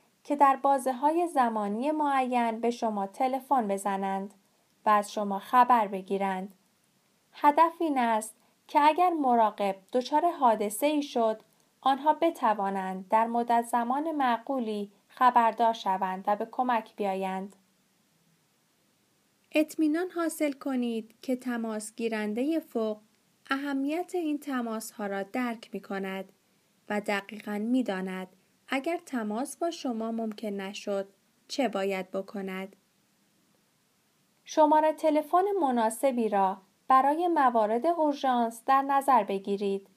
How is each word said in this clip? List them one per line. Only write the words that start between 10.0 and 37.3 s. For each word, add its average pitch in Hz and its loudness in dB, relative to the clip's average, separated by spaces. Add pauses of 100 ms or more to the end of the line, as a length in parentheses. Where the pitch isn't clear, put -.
حادثه‌ای 269 2
شد، 226 -2 (400)
آنها 277 2
بتوانند 196 0
در 226 4
مدت 233 2
زمان 254 -2
معقولی 233 -2 (160)
خبردار 233 4
شوند 190 -4
و 208 2
به 226 -6
کمک 240 -2
بیایند. 190 -4 (2000)
اطمینان 311 0
حاصل 311 -2
کنید 240 -6
که 254 -2
تماس 226 -6
گیرنده 226 -2
فوق 220 -4 (520)
اهمیت 285 -4
این 302 -2
تماس‌ها 233 -6
را 196 -4
درک 240 -6
می‌کند 190 -8 (580)
و 208 -2
دقیقاً 208 -6
می‌داند 190 -2 (400)
اگر 277 -4
تماس 226 -6
با 339 -2
شما 226 -6
ممکن 226 -6
نشد، 196 -6 (380)
چه 254 0
باید 196 -2
بکند. 190 -8 (1700)
شماره 311 4
تلفن 311 2 (180)
مناسبی 240 0
را 196 2 (300)
برای 285 4
موارد 240 2